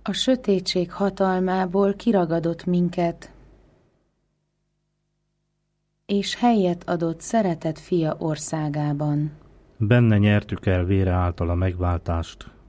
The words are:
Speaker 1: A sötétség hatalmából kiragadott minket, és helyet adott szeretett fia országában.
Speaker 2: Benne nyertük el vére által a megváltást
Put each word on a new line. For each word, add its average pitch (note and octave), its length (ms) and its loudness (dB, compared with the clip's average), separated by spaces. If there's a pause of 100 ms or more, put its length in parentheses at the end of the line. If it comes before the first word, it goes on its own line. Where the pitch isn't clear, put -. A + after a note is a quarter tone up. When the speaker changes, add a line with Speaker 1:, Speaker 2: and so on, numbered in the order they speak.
Speaker 1:
A - 100 -6
sötétség F#3 800 0
hatalmából F#3+ 1000 0
kiragadott E3+ 720 0
minket, F3 680 -2 (2750)
és G3+ 300 -2
helyet G3 540 2
adott E3 300 -2
szeretett E3+ 600 -2
fia D#3 400 0
országában. D3+ 1120 -2 (460)
Speaker 2:
Benne A2 400 4
nyertük G2+ 480 2
el F#2 180 2
vére F#2+ 280 2
által F2+ 380 0
a F2 60 0
megváltást F2 960 -2 (160)